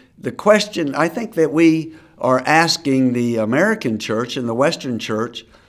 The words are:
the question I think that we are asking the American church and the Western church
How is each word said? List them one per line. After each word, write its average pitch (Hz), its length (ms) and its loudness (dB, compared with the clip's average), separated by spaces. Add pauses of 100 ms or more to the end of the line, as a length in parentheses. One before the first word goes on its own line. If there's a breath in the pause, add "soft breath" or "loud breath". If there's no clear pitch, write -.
(180 soft breath)
the 127 140 -6
question 175 640 0
I 156 140 0
think 226 260 -8
that 160 160 2
we 160 420 2 (240 loud breath)
are 127 280 2
asking 139 640 2
the 120 240 0
American 123 640 0
church 120 380 -4
and 123 100 -6
the 113 60 -4
Western 135 440 -2
church 110 480 -6 (240 soft breath)